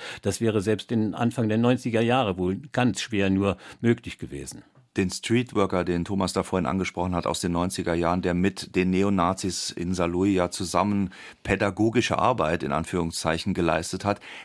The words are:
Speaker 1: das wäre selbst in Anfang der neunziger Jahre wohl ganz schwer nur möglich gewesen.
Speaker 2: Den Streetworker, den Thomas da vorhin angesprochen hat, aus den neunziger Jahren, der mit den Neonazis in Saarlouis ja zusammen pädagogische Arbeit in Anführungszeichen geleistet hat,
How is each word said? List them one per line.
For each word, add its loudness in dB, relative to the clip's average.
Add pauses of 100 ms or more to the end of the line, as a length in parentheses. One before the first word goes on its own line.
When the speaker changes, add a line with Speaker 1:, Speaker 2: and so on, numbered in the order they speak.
(220)
Speaker 1:
das -2
wäre 2
selbst -2
in 0
Anfang 0
der 2
neunziger 2
Jahre 2
wohl 0 (140)
ganz 2
schwer 0
nur 2 (240)
möglich 0
gewesen. -12 (340)
Speaker 2:
Den 2
Streetworker, 0
den -2
Thomas -2
da 0
vorhin -2
angesprochen -2
hat, -2
aus -2
den -2
neunziger -2
Jahren, 0
der 0
mit 0
den 4
Neonazis 0
in -4
Saarlouis 2
ja 2
zusammen 0 (340)
pädagogische 2
Arbeit 2
in -2
Anführungszeichen -2
geleistet 0
hat, 0 (240)